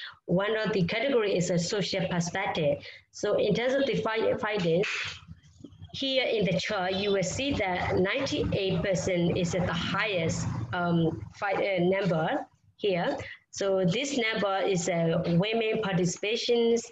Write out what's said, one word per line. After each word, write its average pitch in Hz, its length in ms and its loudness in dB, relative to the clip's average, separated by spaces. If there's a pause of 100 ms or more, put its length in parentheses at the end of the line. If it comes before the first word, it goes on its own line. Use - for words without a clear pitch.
(260)
One 196 300 0
of 214 160 0
the 196 120 2
category 220 520 0
is 180 140 0
a 175 80 2
social 180 500 -2
perspective. 170 720 0 (340)
So 202 280 0
in 208 160 2
terms 254 180 0
of 277 140 2
the 214 80 0
fi-, 220 420 0
findings, 202 500 0 (1040)
here 262 320 0
in 208 200 0
the 175 140 2
chart, 190 340 -2
you 202 180 0
will 196 120 2
see 262 300 -2
that 190 440 -2
ninety-eight 202 840 0
percent 180 520 2
is 185 200 0
at 175 100 0
the 175 80 -2
highest, 170 760 -2 (260)
um, 170 480 2 (140)
fi-, 202 180 -2
uh, 196 280 0
number 185 640 2 (320)
here. 208 400 0 (320)
So 190 340 0
this 262 340 0
number 208 420 0
is, 180 280 0
uh, 165 380 2
women 220 580 2
participations 226 1080 2